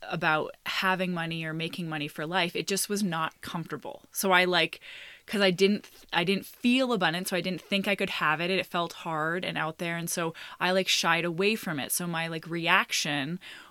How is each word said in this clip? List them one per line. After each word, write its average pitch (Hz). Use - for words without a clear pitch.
about 160
having 185
money 165
or 160
making 165
money 151
for 151
life, 175
it 165
just 196
was 202
not 165
comfortable. -
So -
I, 180
like, 175
'cause 208
I 196
didn't, 196
I 170
didn't 190
feel 247
abundant, 180
so 190
I 175
didn't 170
think 196
I 202
could 190
have 151
it. 175
It 190
felt 170
hard 165
and 165
out 156
there, 170
and 170
so 165
I, 180
like, 190
shied 165
away 180
from 180
it. 120
So 180
my, 165
like, 165
reaction 165